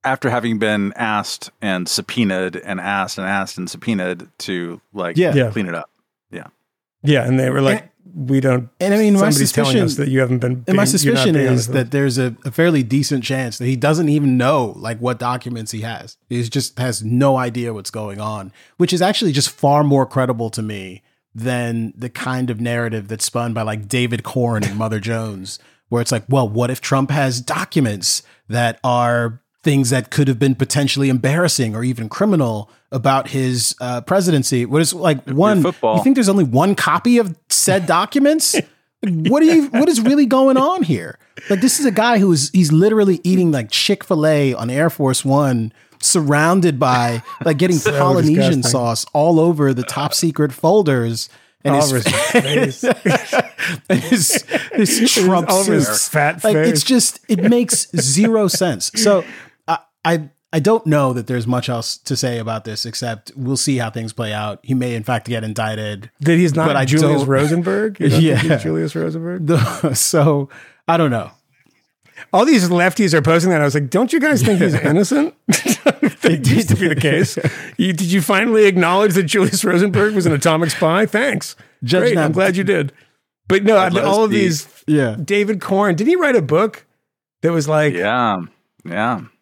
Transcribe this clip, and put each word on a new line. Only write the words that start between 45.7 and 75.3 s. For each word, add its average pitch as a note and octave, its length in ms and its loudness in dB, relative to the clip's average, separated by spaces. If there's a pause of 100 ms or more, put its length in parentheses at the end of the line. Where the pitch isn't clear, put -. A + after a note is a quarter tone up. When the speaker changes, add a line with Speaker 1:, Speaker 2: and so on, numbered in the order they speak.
Speaker 2:
surrounded D#3+ 800 2
by, B2 440 0 (220)
like, D#3 140 2
getting F3+ 180 2
Speaker 3:
<laughs> C#3 80 -2
So G#3+ 140 2
Speaker 2:
Polynesian C#3 380 4 (260)
Speaker 3:
disgusting. - 0 -
Speaker 2:
sauce A#2+ 500 -2
all D#3+ 280 4
over D3+ 340 2
the B2+ 80 -4
top - 320 -6
secret D3 400 0
folders. C#3 760 0 (380)
And C#3 100 2
his D3 80 2
Speaker 3:
Oliver's C3 240 0
face. A#3+ 760 0
Speaker 2:
<laughs> - 1040 -2
and F#3 120 2
his, - 420 0 (300)
his A3+ 260 0
Speaker 3:
His - 160 2
Speaker 2:
Trump F#3 360 2
Speaker 3:
Oliver's F#3+ 380 2
Speaker 2:
suit. G#2+ 240 -4
Speaker 3:
fat D#3 320 0
Speaker 2:
Like, D#3+ 120 4
it's D#3 240 2
Speaker 3:
face. - 40 -4
Speaker 2:
just, - 440 0
it F#3 140 0
makes A#3 540 0
zero G3 520 2
sense. D3+ 460 -2
So G#3 300 2 (440)
I, D#3+ 100 -2 (260)
I, E3 240 0 (240)
I D#3+ 80 0
don't G#3+ 260 2
know D#3 280 2
that A#2+ 120 -6
there's A#2+ 200 -4
much B2 220 -2
else A#2 300 -6
to - 180 -6
say A#2+ 220 -4
about A2 260 -8
this, A2 220 -8
except A2+ 480 -10
we'll C3 220 -4
see C3+ 220 -2
how A2+ 120 -4
things A2+ 220 -8
play A2 200 -6
out. G#2+ 300 -8
He C3 120 -4
may, B2 200 -2
in A2 80 -6
fact, A#2 240 -4
get A#2 160 -6
indicted. G#2+ 680 -8 (100)
Speaker 3:
That D#3+ 160 4
he's E3+ 180 4
not D#3+ 140 0
Speaker 2:
But C#3+ 80 0
I C3+ 80 2
Speaker 3:
Julius D3 380 2
Speaker 2:
don't C3+ 60 -2
Speaker 3:
Rosenberg? F3 720 0
You D#3+ 120 2
don't A#2+ 100 4
think D3+ 220 4
Speaker 2:
<laughs> - 20 -
Yeah. D#3+ 120 2
Speaker 3:
he's D3 60 -6
Julius D#3+ 320 -4
Rosenberg? E3 520 -6
Speaker 2:
The, D3 480 0
<laughs> - 0 -
so, C#3+ 540 2 (380)
I E3 100 2
don't D#3 140 2
know. A#2 200 -4 (1000)
Speaker 3:
All G3+ 120 4
these A#3 240 4
lefties F3+ 460 2
are D3+ 80 4
posting E3+ 280 2
that. D#3+ 100 2
I D3 40 2
was C#3 100 0
like, C#3+ 160 -2
"Don't A3 220 0
you E4 80 2
guys C#4+ 220 2
think G3 180 2
he's F3 140 2
Speaker 2:
Yeah. D3+ 160 0
Speaker 3:
innocent?" B3+ 440 0 (140)